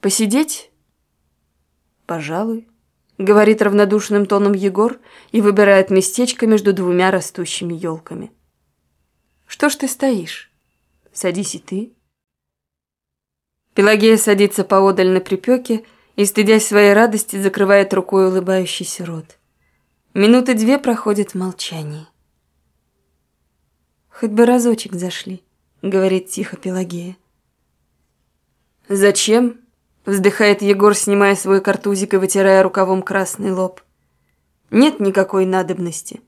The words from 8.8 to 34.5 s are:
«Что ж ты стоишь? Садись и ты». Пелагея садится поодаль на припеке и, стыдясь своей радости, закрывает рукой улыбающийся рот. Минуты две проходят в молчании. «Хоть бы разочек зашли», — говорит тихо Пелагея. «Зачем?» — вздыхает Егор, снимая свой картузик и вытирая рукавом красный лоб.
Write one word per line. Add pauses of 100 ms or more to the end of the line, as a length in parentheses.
«Что
ж
ты
стоишь? (600)
Садись
и
ты». (1800)
Пелагея
садится
поодаль
на
припеке (320)
и,
стыдясь
своей
радости,
закрывает
рукой
улыбающийся
рот. (800)
Минуты
две
проходят
в
молчании. (2000)
«Хоть
бы
разочек
зашли», — (380)
говорит
тихо
Пелагея. (1700)
«Зачем?» — (460)
вздыхает
Егор,
снимая
свой
картузик
и
вытирая
рукавом
красный
лоб. (880)